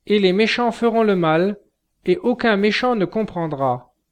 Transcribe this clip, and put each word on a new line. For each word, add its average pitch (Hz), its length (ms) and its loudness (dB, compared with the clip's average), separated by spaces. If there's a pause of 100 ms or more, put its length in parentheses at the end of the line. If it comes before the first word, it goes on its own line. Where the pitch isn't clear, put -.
et 208 120 2
les 190 140 2
méchants 220 400 0
feront 226 300 0
le 208 140 2
mal, 170 420 0 (460)
et 180 140 0
aucun 233 380 0
méchant 214 380 0
ne 202 100 -2
comprendra. 151 880 -4 (200)